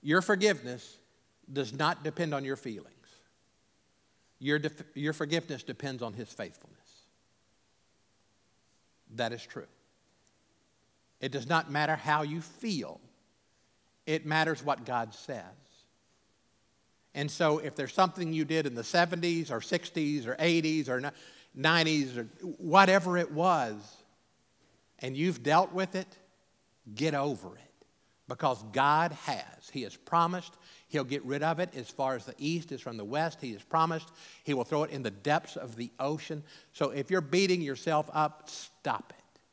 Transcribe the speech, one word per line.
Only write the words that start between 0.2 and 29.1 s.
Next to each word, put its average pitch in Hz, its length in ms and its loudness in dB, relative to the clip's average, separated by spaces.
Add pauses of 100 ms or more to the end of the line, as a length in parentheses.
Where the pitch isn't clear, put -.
forgiveness 175 720 0 (560)
does 135 200 -4
not 151 300 0
depend 156 320 -2
on 135 100 -2
your 135 120 -4
feelings. 110 340 -10 (1500)
Your 147 200 2
def-, 151 240 -6 (120)
your 147 180 -2
forgiveness 151 500 -4
depends 131 400 -8
on 113 100 -8
his 110 160 -10
faithfulness. - 500 -14 (2250)
That 117 180 -2
is 117 100 -10
true. - 240 -14 (1500)
It 135 120 -4
does 131 160 -6
not 160 220 2
matter 151 260 0
how 151 260 0
you 151 180 -4
feel. 156 600 -8 (1040)
It 156 200 -2
matters 156 360 2
what 135 220 -2
God 113 300 -2
says. 120 280 -12 (1700)
And 147 160 -2
so 156 280 4
if 151 160 -6
there's 135 200 -6
something 180 380 2
you 160 120 0
did 156 220 0
in 127 80 -4
the 117 100 -6
seventies 170 680 2
or 117 120 -2
sixties 151 640 -2
or 127 120 -4
eighties 160 520 2
or 127 100 0
ni-, 143 80 -4 (460)
nineties 151 640 4
or 117 60 -4 (340)
whatever 185 580 6
it 170 160 0
was, 151 440 2 (1200)
and 131 180 -8
you've 151 260 0
dealt 156 300 4
with 185 220 -4
it, 185 240 -8 (760)
get 147 200 0
over 135 420 -2
it. - 60 -20 (680)
Because 127 340 0 (100)
God 151 400 4